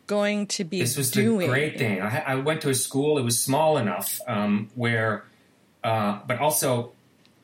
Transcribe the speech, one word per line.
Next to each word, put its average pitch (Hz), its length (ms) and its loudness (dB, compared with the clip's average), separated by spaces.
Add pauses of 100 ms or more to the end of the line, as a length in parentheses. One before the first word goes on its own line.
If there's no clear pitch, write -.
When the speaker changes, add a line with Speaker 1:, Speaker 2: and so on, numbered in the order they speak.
Speaker 1:
going 208 400 0
to - 160 -4
be 180 160 -4
Speaker 2:
This 143 180 0
was 135 140 -2
Speaker 1:
doing? 208 360 2
Speaker 2:
the 123 60 2
great 147 240 0
thing. 104 240 0
I, 107 180 -2
I 135 160 -2
went 151 260 -2
to 143 100 0
a - 20 2
school, 143 460 0
it - 20 -2
was 120 180 0
small 151 380 2
enough, 98 500 -2
um, 104 460 0
where, 113 500 0 (600)
uh, 107 340 0 (100)
but 123 120 -2
also 135 540 0 (500)